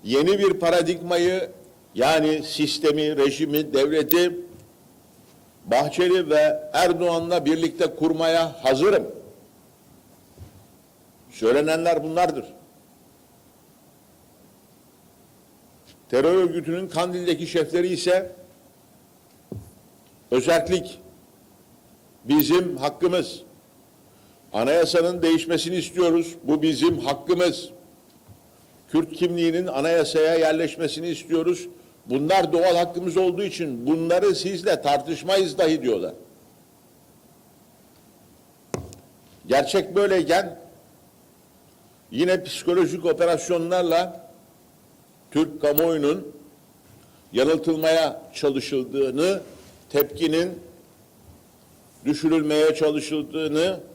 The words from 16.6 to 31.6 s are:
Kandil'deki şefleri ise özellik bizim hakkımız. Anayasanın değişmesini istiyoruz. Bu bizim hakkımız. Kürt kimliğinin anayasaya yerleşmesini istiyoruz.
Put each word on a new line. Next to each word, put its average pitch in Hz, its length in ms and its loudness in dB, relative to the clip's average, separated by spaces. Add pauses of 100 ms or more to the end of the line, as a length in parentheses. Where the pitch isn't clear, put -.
Kandil'deki 175 600 -4
şefleri 170 400 -2
ise 185 480 -2 (2000)
özellik 165 680 0 (1300)
bizim 151 520 2
hakkımız. 156 640 -4 (1120)
Anayasanın 165 680 2
değişmesini 165 540 0
istiyoruz. 170 680 0
Bu 147 180 0
bizim 156 360 2
hakkımız. 165 720 -2 (1200)
Kürt 165 200 -2
kimliğinin 170 540 -2
anayasaya 156 680 0
yerleşmesini 160 720 -2
istiyoruz. 165 600 -4 (380)